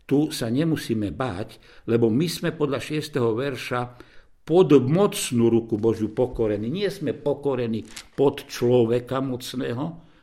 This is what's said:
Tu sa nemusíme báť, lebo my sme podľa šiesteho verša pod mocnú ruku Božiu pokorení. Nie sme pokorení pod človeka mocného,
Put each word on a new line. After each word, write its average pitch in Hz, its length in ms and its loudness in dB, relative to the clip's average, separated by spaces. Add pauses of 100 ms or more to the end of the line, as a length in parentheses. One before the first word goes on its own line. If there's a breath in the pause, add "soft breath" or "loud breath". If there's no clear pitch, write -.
Tu 151 240 2
sa 123 160 -4
nemusíme 117 640 -2
báť, 110 480 -6 (240 soft breath)
lebo 113 240 4
my 143 160 2
sme 170 320 -4
podľa 135 240 -2
šiesteho 139 560 -2
verša 127 440 -4 (600 loud breath)
pod 160 400 4
mocnú 127 720 2
ruku 113 240 2
Božiu 107 400 0
pokorení. 113 560 -2
Nie 196 160 -2
sme 160 240 -6
pokorení 127 720 -4 (320 loud breath)
pod 139 320 0
človeka 123 720 2
mocného, 131 640 -6 (380 loud breath)